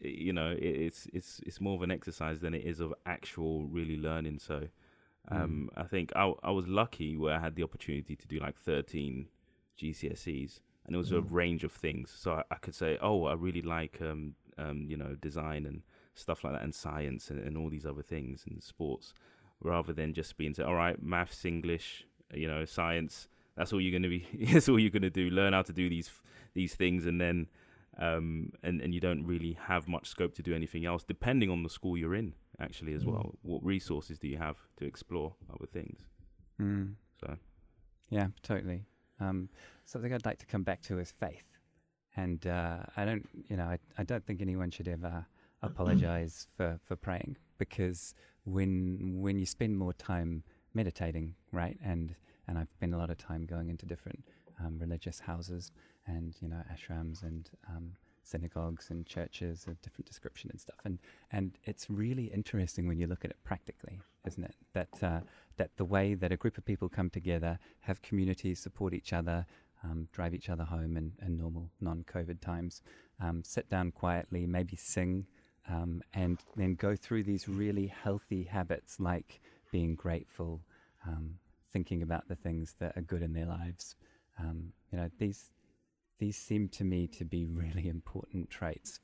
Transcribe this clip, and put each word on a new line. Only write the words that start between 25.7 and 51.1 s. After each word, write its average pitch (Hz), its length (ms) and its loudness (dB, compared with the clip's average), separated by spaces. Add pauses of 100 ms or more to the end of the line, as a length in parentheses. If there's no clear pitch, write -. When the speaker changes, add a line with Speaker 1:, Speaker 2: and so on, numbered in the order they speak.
Speaker 1:
do 90 160 4
these, 85 200 0 (440)
these 92 200 2
things," 90 320 6
and 85 140 4
then, 85 280 4 (500)
um, 82 560 0 (100)
and, 85 180 2
and 85 140 0
you 87 60 0
don't 85 240 2
really 85 280 2
have 82 360 0
much 82 180 -2
scope - 280 0
to 90 60 -6
do 82 140 2
anything 80 300 0
else, 87 180 0
depending 120 460 4
on 87 140 2
the 82 60 -2
school 87 280 0
you're 85 180 2
in, 104 180 -2 (260)
actually, - 340 -4
as 76 100 0
Speaker 3:
Mm. 120 80 4
Speaker 1:
well. - 320 -2
What - 200 -2
resources 82 540 0
do 76 100 -6
you 69 100 -2
have 78 200 -2 (200)
to 71 80 -4
explore 80 500 -4 (180)
other - 140 -8
things? - 320 -8 (600)
Speaker 2:
Mm. 101 340 2 (260)
Speaker 1:
So. 73 180 -6 (720)
Speaker 2:
Yeah, 101 180 4 (140)
totally. 95 440 -2 (340)
Um, 95 300 0 (360)
something 123 280 -4
I'd 120 120 -2
like - 140 0
to - 60 -20
come 98 180 0
back 95 200 0
to 90 160 -2
is 87 120 -4
faith. - 320 -6 (720)
And, 90 320 -2
uh, 87 360 0 (120)
I 104 100 0
don't, 110 220 0 (220)
you 98 80 0
know, 87 80 2
I, 87 140 0 (180)
I 104 60 -2
don't 110 220 -2
think 95 160 -4
anyone 92 300 0
should 85 160 -6
ever 85 380 -2 (180)
Speaker 3:
<clears throat> - 200 -18
Speaker 2:
apologize 85 920 2
for, 85 280 0
for - 120 -6
praying, - 420 -4 (200)
because 92 560 -2 (320)
when, 92 760 2
when 98 200 2
you 92 60 2
spend 107 320 2
more 90 160 2
time 82 500 0 (300)
meditating, 82 640 0 (160)